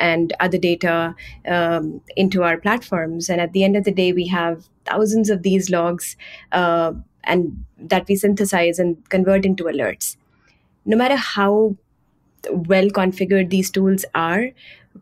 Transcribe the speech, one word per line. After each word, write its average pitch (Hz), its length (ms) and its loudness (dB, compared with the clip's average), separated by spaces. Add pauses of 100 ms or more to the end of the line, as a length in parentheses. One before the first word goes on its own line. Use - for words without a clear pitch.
and 170 400 2
other 185 180 0
data, 170 560 0 (320)
um, 170 540 -2 (160)
into 190 260 2
our 165 140 2
platforms. 170 760 -4
And 175 100 0
at 170 120 -2
the 190 100 2
end 196 140 4
of 202 80 0
the 202 80 0
day, 180 200 2
we 180 140 0
have 170 420 -4 (160)
thousands 214 460 0
of 185 140 -2
these 190 260 0
logs, 175 460 -2 (340)
uh, 170 440 0 (280)
and 170 420 -2 (140)
that 180 300 -2
we 202 80 2
synthesize 196 640 0
and 175 280 -2
convert 190 380 2
into 190 160 0
alerts. 139 540 -4 (680)
No 214 120 2
matter 254 180 2
how 208 600 2 (760)
well 190 380 2
configured 190 600 0
these 185 200 0
tools 190 340 0 (120)
are, 175 320 0 (540)